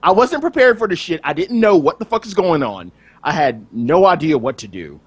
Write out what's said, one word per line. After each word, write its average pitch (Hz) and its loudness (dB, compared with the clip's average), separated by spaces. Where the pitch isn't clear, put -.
I 175 4
wasn't 247 2
prepared 254 2
for 220 -4
the 180 -2
shit. 165 -6
I 147 -4
didn't 190 -4
know 208 4
what 156 2
the 220 -8
fuck 220 -4
is 208 -14
going 175 0
on. 95 -8
I 151 -4
had 127 -2
no 147 2
idea 156 2
what 123 -4
to 113 -16
do. 82 -16